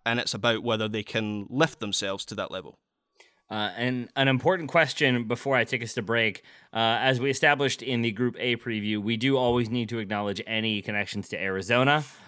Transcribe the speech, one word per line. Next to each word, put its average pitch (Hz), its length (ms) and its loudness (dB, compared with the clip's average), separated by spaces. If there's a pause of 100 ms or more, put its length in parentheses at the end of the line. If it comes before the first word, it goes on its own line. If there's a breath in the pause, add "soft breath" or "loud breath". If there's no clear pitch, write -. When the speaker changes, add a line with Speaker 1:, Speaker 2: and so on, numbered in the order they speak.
Speaker 1:
and 117 140 2
it's - 120 -4
about 113 300 0
whether 110 260 0
they 107 140 -4
can 107 480 -4
lift 156 300 0
themselves 98 460 -4
to - 100 -12
that 98 160 -6
level. 80 260 -12 (720 soft breath)
Speaker 2:
Uh, 104 260 -2
and 123 400 -2
an 135 120 4
important 147 420 2
question 135 540 2
before 123 320 0
I 117 80 4
take 117 180 -2
us 113 120 -8
to 120 80 -2
break. 110 400 0 (300 soft breath)
Uh, 113 280 2
as 127 200 4
we 135 100 0
established 139 520 2
in 120 200 0
the 117 100 2
Group 117 260 0
A 120 180 0
preview, 107 420 -2
we 107 180 0
do 135 200 2
always 123 340 4
need 117 180 -2
to 117 100 -4
acknowledge 104 480 -2
any 110 360 -2
connections 104 480 -4
to 82 100 -6
Arizona. 120 640 2 (240 loud breath)